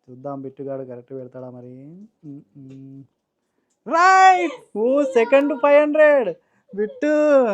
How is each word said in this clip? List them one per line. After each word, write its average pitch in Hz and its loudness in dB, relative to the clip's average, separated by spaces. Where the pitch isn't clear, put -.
చూద్దాం 139 -14
బిట్టుగాడు 135 -12
కరెక్ట్ 123 -18
పెడతాడా 127 -16
మరి. 123 -20
ఉమ్, 143 -20
ఉమ్. 135 -20
రైట్! 359 2
ఓ, 262 0
సెకండ్ 269 0
ఫైవ్ 285 4
హండ్రెడ్. 294 2
బిట్టు, 294 0